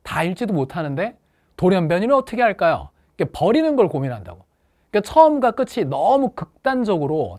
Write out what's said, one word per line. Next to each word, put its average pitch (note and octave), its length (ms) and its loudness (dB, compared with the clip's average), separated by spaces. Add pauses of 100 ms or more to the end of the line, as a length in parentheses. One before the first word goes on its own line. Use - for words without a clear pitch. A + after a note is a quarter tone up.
다 D#3 200 -4
읽지도 F#3 320 -2
못하는데 D#3 600 -4 (400)
돌연변이는 F#3 580 2
어떻게 B3+ 280 -2
할까요?" F3 480 0 (260)
이렇게 - 140 -2
버리는 D4 460 2
걸 A3 120 4
고민한다고. A2 560 -8 (460)
그러니까 G#3 220 -2
처음과 D4+ 400 6
끝이 A#3+ 320 -4
너무 F#3+ 460 0
극단적으로 D#3+ 1080 -2